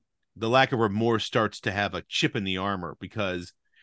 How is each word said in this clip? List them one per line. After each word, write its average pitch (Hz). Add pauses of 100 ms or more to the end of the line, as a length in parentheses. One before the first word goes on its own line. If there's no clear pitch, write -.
(360)
the 110
lack 131
of 127
remorse 110
starts -
to 107
have 101
a 110
chip -
in 104
the 95
armor 92
because 90 (300)